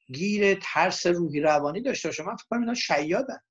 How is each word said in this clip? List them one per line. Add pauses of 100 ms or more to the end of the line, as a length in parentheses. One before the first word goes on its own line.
(140)
گیر
ترس
روحی
روانی
داشته
باشه.
من
فکر
کنم
اینا
شیادن. (120)